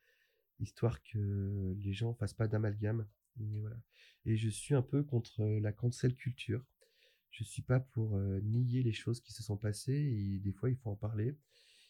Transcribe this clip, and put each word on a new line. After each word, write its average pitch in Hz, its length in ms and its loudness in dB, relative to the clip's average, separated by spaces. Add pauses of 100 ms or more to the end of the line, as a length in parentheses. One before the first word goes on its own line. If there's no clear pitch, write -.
(600)
histoire - 420 -2
que 98 760 -2
les 98 140 -2
gens 117 220 -2
fassent 104 200 -4
pas 113 140 0
d'amalgame. 107 580 0 (340)
Et 107 200 -2
voilà. 110 160 -6 (500)
Et 113 100 4
je 110 140 0
suis - 240 -2
un 127 80 6
peu 139 200 2
contre, 120 400 -2
euh, 107 180 2
la 107 120 0
cancel 120 420 0
culture. - 500 -4 (640)
Je - 140 -8
suis - 180 -6
pas 127 180 4
pour, 110 360 0
euh, 98 260 2
nier 120 400 2
les 117 100 2
choses 117 280 -2
qui - 120 -18
se - 100 -10
sont 104 140 -2
passées, 107 380 -2
et 107 440 2
des 98 140 0
fois, - 160 0
il 127 80 2
faut 107 140 -6
en 101 60 -4
parler. 110 380 0 (560)